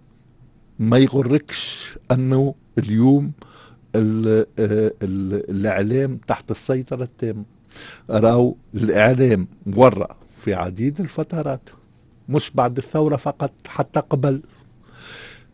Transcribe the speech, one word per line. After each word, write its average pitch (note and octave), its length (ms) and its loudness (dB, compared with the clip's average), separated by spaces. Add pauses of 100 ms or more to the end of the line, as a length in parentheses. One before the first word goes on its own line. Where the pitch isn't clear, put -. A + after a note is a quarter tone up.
(800)
ما A2+ 180 4
يغركش - 1000 0 (160)
أنه C3 440 0 (220)
اليوم B2+ 540 2 (640)
ال-، A2 500 2 (140)
آه، G#2+ 340 0 (100)
ال-، G2 460 -4
الإعلام G#2+ 760 -2
تحت - 240 -6
السيطرة C3 520 -6
التامة. A2 400 -8 (640)
راهو A#2+ 460 4 (180)
الإعلام G#2+ 760 2 (280)
ورى G#2 320 4 (340)
في G#2 120 -4
عديد F#2+ 460 -4
الفترات، D#3 680 -6 (600)
مش B2+ 260 -2
بعد B2 220 2
الثورة D3+ 380 0
فقط، C#3 360 -6 (160)
حتى - 320 -4
قبل، C#3 420 -2 (1120)